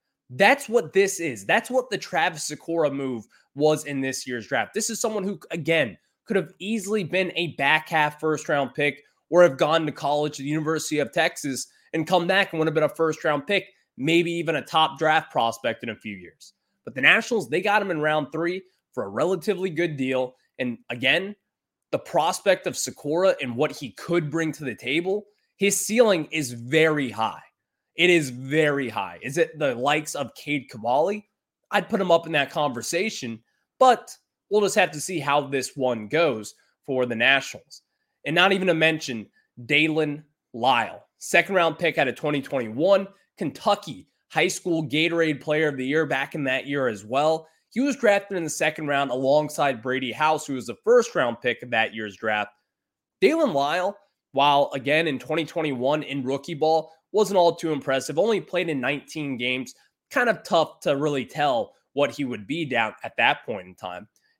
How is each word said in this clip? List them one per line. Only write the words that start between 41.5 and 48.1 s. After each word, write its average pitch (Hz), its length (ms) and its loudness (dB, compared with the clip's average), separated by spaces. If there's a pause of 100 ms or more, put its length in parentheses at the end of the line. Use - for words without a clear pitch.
round 165 200 2
pick 165 220 -2
out 147 80 2
of 123 80 -2
twenty 147 260 -2
twenty-one, 143 680 0 (280)
Kentucky 160 720 -4 (220)
high 151 180 2
school 165 380 -2
Gatorade 156 560 0
Player 156 260 0
of 143 100 -2
the 127 100 -4
Year 151 200 0
back 143 300 -4
in 147 80 -4
that 131 240 -2
year 143 180 -2
as 104 180 -4
well. 151 440 0 (220)
He 220 100 -4
was 277 160 0
drafted 202 400 2